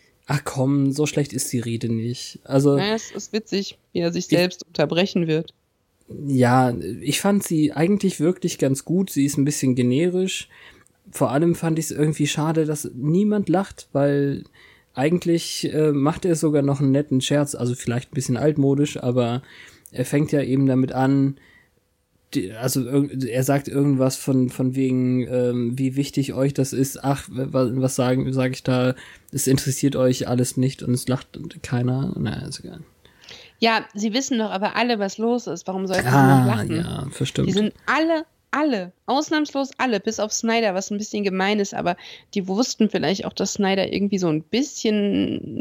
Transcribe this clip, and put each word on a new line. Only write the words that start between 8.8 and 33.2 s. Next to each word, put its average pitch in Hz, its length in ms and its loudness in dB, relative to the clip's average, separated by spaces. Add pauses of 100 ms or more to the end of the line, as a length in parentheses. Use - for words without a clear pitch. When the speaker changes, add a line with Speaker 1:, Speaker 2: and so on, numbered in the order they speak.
Speaker 1:
gut. 190 260 0
Sie 139 140 2
ist 143 120 -2
ein 139 80 2
bisschen 139 300 0
generisch. 175 720 0 (640)
Vor 117 200 -2
allem 165 240 2
fand 160 240 -2
ich's 156 120 -6
irgendwie 151 360 0
schade, 156 380 0
dass 151 300 -4
niemand 196 540 0
lacht, - 440 -2
weil 143 500 0 (500)
eigentlich, 165 800 0
äh, 156 180 2
macht 147 340 0
er 170 100 4
sogar 151 260 2
noch 139 200 0
einen 135 100 4
netten 139 300 2
Scherz. 143 340 0
Also 123 200 -2
vielleicht - 360 -4
ein - 40 -12
bisschen 131 220 -2
altmodisch, 139 640 2
aber 123 400 0 (500)
er 127 140 -4
fängt 147 260 0
ja 147 120 2
eben 135 240 2
damit 131 240 2
an, 135 460 2 (960)
die, 98 180 -2
also 127 280 -2
irg-, 131 460 -2
er 127 160 -2
sagt 139 240 0
irgendwas 135 500 2
von, 127 320 0
von 131 260 -2
wegen, 127 520 0
ähm, 123 520 -2
wie 131 160 -2
wichtig 139 380 -2
euch 135 200 0
das 131 200 -2
ist. 135 300 -2
Ach, 139 280 -2
wa-, 131 420 0
was 131 220 0
sagen, 131 380 0
sag 127 200 0
ich - 100 -12
da? 127 320 2 (360)
Es - 160 -2
interessiert 135 480 2
euch 127 320 2
alles 123 300 0
nicht 131 260 0
und 123 100 0
es - 140 -2
lacht 127 200 -2 (360)
keiner. 127 560 -2
Na, - 280 -4
ist - 160 -12
egal. - 180 -16 (800)